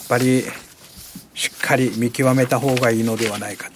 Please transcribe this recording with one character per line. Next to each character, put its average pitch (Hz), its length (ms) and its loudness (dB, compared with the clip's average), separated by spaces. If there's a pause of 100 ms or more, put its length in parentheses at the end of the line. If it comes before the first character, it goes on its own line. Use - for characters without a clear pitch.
ぱ 120 100 2
り 127 260 4 (920)
し - 180 -6
っ - 60 -18
か - 160 0
り 127 220 2
見 117 140 0
極 127 220 2
め 131 120 4
た 127 140 0
方 135 160 0
が 123 160 2
い 113 100 2
い - 20 2
の 113 140 0
で 113 120 0
は 101 80 -6
な 104 140 -8
い 98 60 -12
か - 180 -14